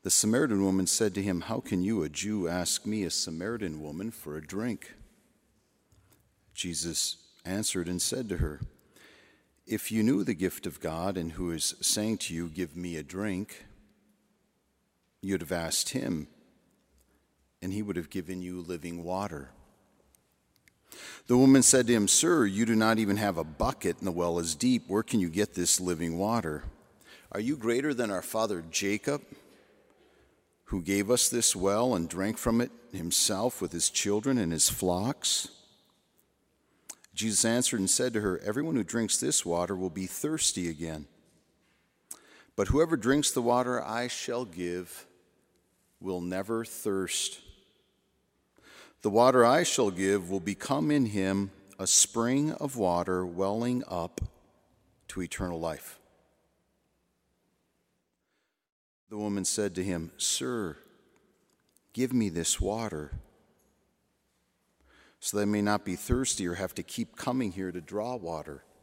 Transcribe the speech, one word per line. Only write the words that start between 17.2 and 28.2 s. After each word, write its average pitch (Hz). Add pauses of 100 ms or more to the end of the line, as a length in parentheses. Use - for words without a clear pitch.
and 92
he 104
would 101
have 85
given 92
you 90
living 85
water." 87 (1800)
The 123
woman 135
said 123
to 120
him, 104
"Sir, 160
you 101
do 113
not 110
even 101
have 101
a 80
bucket, 87
and 90
the 92
well 85
is 85
deep. 123
Where 101
can 110
you 85
get 101
this 87
living 85
water? 95 (680)
Are 101
you 127
greater 127
than 113
our 90